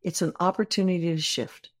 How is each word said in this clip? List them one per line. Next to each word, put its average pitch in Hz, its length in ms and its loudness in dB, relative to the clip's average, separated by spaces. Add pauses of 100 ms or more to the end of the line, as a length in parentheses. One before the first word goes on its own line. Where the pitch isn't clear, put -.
It's 180 200 -2
an 165 160 0
opportunity 185 760 2
to 156 40 -2
shift - 500 -6 (100)